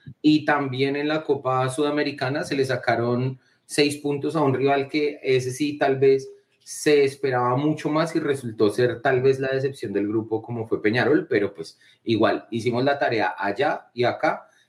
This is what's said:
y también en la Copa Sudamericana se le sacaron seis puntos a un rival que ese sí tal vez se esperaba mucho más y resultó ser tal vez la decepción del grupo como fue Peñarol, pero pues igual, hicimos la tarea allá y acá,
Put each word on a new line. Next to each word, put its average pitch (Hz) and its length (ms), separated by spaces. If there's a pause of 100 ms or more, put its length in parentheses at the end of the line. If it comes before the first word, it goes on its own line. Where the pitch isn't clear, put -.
(220)
y 151 240
también 139 500
en 143 120
la 156 160
Copa 131 460
Sudamericana 147 720
se 170 120
le 135 100
sacaron 120 760 (260)
seis 147 320
puntos 143 380
a 160 80
un 135 100
rival 135 340
que 147 360
ese 127 280
sí 147 260
tal 135 200
vez 135 320 (340)
se 147 400
esperaba 127 520
mucho 151 340
más 156 260
y 165 40
resultó 123 500
ser 123 320
tal 127 200
vez 135 180
la 135 100
decepción 131 440
del 101 140
grupo 110 340
como 117 260
fue - 140
Peñarol, 123 460
pero 101 260
pues - 260 (240)
igual, 104 480
hicimos 117 320
la 139 160
tarea 113 380
allá 104 560
y 120 100
acá, 156 440 (220)